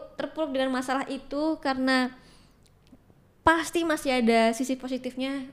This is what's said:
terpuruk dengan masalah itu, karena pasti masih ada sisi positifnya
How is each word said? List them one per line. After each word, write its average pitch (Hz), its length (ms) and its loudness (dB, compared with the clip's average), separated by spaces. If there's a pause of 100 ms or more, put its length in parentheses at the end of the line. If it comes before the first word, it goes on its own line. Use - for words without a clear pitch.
(140)
terpuruk 294 400 -4
dengan 262 160 0
masalah 262 400 -2
itu, 302 480 -2
karena 262 560 0 (1300)
pasti 330 400 2
masih 294 400 0
ada 226 320 4
sisi 262 240 -2
positifnya 254 760 -6